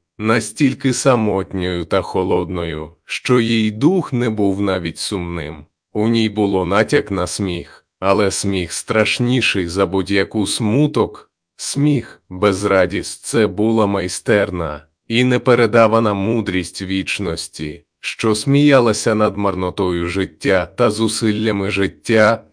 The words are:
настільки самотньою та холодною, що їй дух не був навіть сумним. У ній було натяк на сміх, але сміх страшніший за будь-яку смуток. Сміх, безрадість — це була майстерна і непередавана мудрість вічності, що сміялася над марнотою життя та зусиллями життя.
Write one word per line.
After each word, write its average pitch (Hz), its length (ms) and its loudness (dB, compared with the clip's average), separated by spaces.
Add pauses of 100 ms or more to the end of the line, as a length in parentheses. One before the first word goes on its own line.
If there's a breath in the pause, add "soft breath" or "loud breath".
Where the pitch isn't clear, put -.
(180)
настільки 117 720 0
самотньою 98 920 0
та 92 180 0
холодною, 87 880 -4 (140)
що - 360 0
їй 113 300 2
дух 151 420 0
не 120 180 0
був 101 300 0
навіть 92 380 -2
сумним. 85 680 -8 (280)
У 107 160 0
ній 113 200 2
було 98 360 0
натяк 107 460 0
на 90 160 -2
сміх, 87 600 -6 (140)
але 98 300 2
сміх 95 420 -4
страшніший 110 960 0
за 92 200 0
будь-яку 95 600 -2
смуток. 120 840 -2 (260)
Сміх, - 720 -2
безрадість — 95 960 0
це 117 220 2
була 107 400 0
майстерна 92 1000 -2 (220)
і 117 160 2
непередавана 113 920 4
мудрість 98 680 -2
вічності, 90 1000 -6 (160)
що - 340 -2
сміялася 131 800 4
над 104 220 0
марнотою 92 680 -2
життя 90 600 -2
та 117 240 0
зусиллями 107 800 -2
життя. 107 840 2